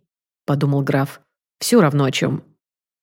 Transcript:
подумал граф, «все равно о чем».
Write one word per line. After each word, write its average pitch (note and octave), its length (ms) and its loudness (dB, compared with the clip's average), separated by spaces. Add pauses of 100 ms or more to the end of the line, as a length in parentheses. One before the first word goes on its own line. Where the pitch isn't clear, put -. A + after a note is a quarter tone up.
(480)
подумал C#3+ 340 0
граф, C#3 400 -2 (380)
«все A#3+ 200 2
равно C#3+ 260 2
о B2+ 60 0
чем». - 300 -4 (600)